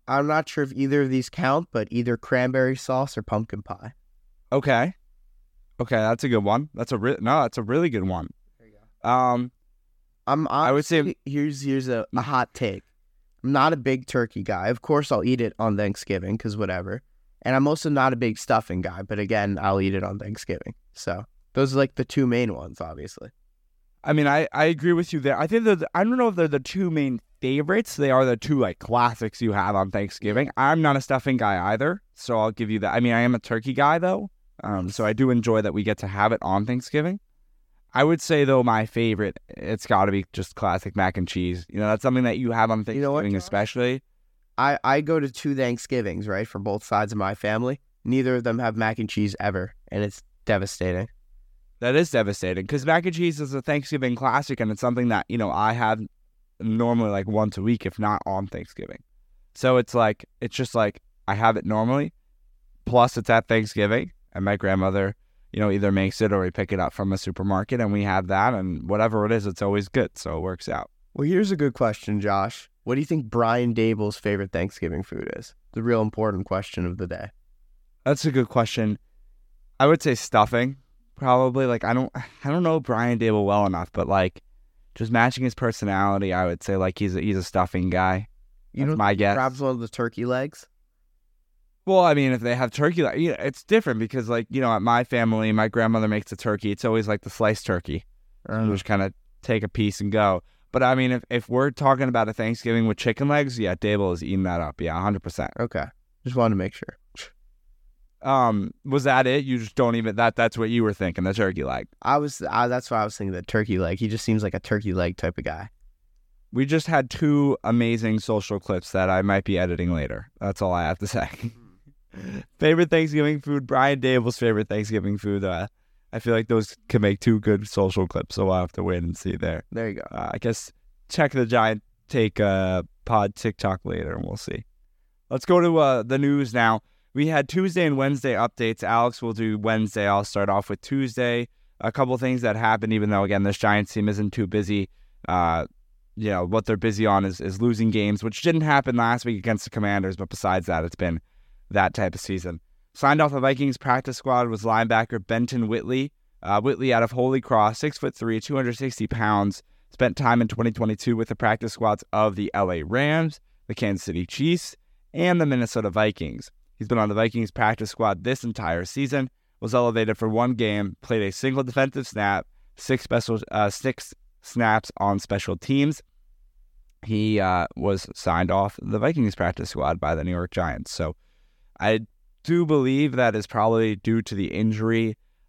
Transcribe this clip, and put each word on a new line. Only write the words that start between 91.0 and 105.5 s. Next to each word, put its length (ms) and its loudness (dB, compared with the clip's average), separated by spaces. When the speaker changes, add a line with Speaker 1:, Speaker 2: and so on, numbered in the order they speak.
Speaker 2:
Well, 160 6
I 140 6
mean, 180 4
if 80 -2
they 140 0
have 160 0
turkey, 320 0
like, 160 0
you 120 0
know, 80 -4
it's 240 -6
different 380 0
because, 280 -4
like, 200 -2
you 120 -4
know, 120 2
at 100 0
my 220 4
family, 480 2
my 160 2
grandmother 400 2
makes 240 -2
a 40 -10
turkey. 360 -2
It's 120 -6
always, 240 2
like, 140 -2
the 80 -12
sliced 360 0
turkey. 380 -4
Speaker 1:
Uh-huh. 160 -2
Speaker 2:
You 80 2
just 140 -4
kinda 260 0
take 200 0
a 60 -6
piece 320 -2
and 100 -2
go. 320 2
But, 120 2
I 100 4
mean, 160 2
if, 200 -2
if 180 -2
we're 240 2
talking 360 2
about 200 2
a 40 -6
Thanksgiving 540 0
with 100 2
chicken 300 0
legs, 320 0
yeah, 160 0
Daboll 400 0
is 80 -8
eating 220 -2
that 160 -2
up. 200 -8
Yeah, 160 -4
a 40 -4
hundred 240 -2
percent. 340 -6